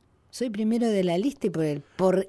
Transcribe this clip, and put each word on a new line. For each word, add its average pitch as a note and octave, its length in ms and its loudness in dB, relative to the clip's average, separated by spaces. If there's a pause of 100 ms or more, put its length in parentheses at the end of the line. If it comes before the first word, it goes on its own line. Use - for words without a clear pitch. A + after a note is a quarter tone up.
(340)
"Soy B3 160 -4
primero A3 380 0
de G3+ 160 2
la F3 140 0
lista B3 300 -2
y - 20 0
por D#3+ 160 -2
el, D3 160 -2 (160)
por" F#3 320 4